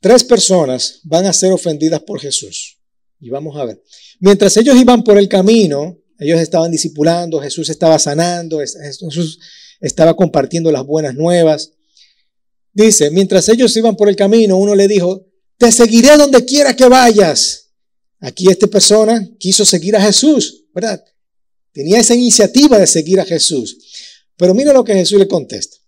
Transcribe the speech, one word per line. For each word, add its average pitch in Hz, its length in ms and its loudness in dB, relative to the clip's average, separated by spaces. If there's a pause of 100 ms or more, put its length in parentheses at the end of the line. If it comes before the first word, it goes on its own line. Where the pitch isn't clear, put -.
tres 233 240 2
personas 175 800 -2
van 170 220 -2
a 185 60 -2
ser 190 200 0
ofendidas 160 480 -4
por 196 180 -14
Jesús. - 640 -12 (400)
Y 123 100 -18
vamos 143 260 -12
a 143 80 -8
ver. 107 160 -12 (380)
Mientras 196 380 2
ellos 240 200 2
iban 247 280 4
por 208 140 4
el 202 100 2
camino, 185 720 0 (200)
ellos 165 220 -2
estaban 165 300 -2
discipulando, 165 720 -4
Jesús 143 300 -10
estaba 160 280 2
sanando, 165 600 -4
es-, 143 160 -10
Jesús 156 640 -10 (420)
estaba 160 340 0
compartiendo 165 560 -2
las 147 140 -4
buenas 147 300 -6
nuevas. 160 580 -2 (1000)
Dice, 202 380 2
mientras 185 380 0
ellos 233 280 2
iban 220 200 0
por 208 120 0
el 196 80 0
camino, 202 420 2
uno 202 160 0
le 196 120 2
dijo, 190 400 -2 (300)
"Te 233 160 2
seguiré 233 460 4
donde 269 260 4
quiera 277 320 0
que 254 120 4
vayas." 226 840 2 (480)
Aquí 180 320 -2
esta 185 160 0
persona 214 720 0
quiso 196 260 -2
seguir 185 320 -2
a 196 60 2
Jesús, 240 720 0
¿verdad? 196 280 -8 (680)
Tenía 165 280 0
esa 240 140 2
iniciativa 240 640 2
de 185 80 4
seguir 165 340 -2
a 170 40 -4
Jesús. - 1000 -8 (100)
Pero 180 160 0
mira 277 220 2
lo 254 100 2
que 214 80 -4
Jesús 190 260 0
le 196 100 2
contesta. 143 580 -8